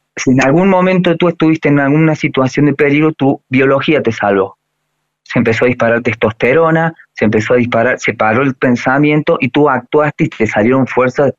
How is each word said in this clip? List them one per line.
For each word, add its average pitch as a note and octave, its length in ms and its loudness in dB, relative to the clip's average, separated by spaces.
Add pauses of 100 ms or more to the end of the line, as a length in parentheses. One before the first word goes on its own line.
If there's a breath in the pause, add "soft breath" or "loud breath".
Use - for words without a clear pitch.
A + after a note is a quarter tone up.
(160)
si - 140 -2
en C3 120 2
algún D#3 260 2
momento F3+ 480 2
tú F3 120 0
estuviste D#3+ 400 0
en C#3+ 120 2
alguna D3+ 340 2
situación C#3 520 -2
de C#3+ 80 2
peligro, D3+ 380 0
tu C#3 360 -2
biología C3+ 540 0
te A2+ 100 -2
salvó. G2+ 440 -2 (680)
Se - 140 -6
empezó A2+ 260 0
a B2 40 2
disparar A#2 340 0
testosterona, D#3+ 920 0 (180 loud breath)
se - 120 -6
empezó A2 300 0
a - 20 4
disparar, A#2+ 420 0
se B2 160 -4
paró A2+ 280 0
el C3+ 120 -2
pensamiento D3 840 0
y B2+ 80 -2
tú D3 200 2
actuaste D3 560 -2
y - 40 0
te - 180 -4
salieron B2 400 0
fuerzas, B2+ 520 0